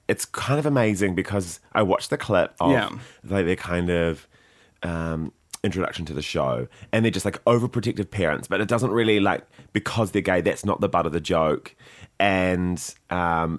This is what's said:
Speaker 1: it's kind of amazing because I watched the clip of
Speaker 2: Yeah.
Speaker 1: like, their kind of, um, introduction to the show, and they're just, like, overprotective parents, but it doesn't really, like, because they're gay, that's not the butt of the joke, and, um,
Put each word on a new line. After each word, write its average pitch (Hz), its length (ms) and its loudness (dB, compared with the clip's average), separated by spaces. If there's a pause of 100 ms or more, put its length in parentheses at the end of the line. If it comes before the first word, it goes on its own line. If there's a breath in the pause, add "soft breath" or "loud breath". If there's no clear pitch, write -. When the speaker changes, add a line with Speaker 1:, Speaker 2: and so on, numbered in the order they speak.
Speaker 1:
it's - 180 0
kind - 340 -2
of 151 80 0
amazing 107 480 2
because 92 460 -2 (120)
I 110 100 2
watched 95 280 2
the 151 80 0
clip 90 420 2
of 85 100 4
Speaker 2:
Yeah. 117 200 2 (340 loud breath)
Speaker 1:
like, 98 220 0
their 90 100 2
kind 87 340 -2
of, 85 360 0 (560 soft breath)
um, 82 500 -4 (320)
introduction 92 420 -4
to 76 80 -10
the 71 80 -6
show, 65 460 -2 (240 loud breath)
and 113 120 4
they're 113 80 4
just, 95 120 -4
like, 101 200 -4
overprotective 117 640 0
parents, 82 380 -2
but 95 120 0
it 104 80 -2
doesn't 117 240 0
really, 110 280 4
like, 98 240 2 (280 loud breath)
because 107 400 -2
they're 101 100 2
gay, 92 180 2
that's 87 240 0
not 98 160 0
the 101 80 2
butt 87 180 2
of 78 60 -4
the 82 80 -2
joke, 80 540 0 (460 loud breath)
and, 92 720 0 (160)
um, 82 480 0